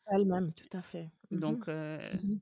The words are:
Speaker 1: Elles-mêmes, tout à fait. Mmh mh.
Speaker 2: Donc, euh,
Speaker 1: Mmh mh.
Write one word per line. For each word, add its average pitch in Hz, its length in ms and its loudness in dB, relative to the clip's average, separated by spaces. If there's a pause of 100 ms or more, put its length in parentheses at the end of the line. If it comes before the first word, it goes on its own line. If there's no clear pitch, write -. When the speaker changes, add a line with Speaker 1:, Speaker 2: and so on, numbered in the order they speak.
(100)
Speaker 1:
Elles-mêmes, 185 440 4
tout - 220 -10
à 185 60 -4
fait. 165 280 -10 (200)
Mmh 190 60 0
mh. 160 40 2
Speaker 2:
Donc, 156 280 0
euh, 156 440 -4 (120)
Speaker 1:
Mmh 202 80 0
mh. 214 100 0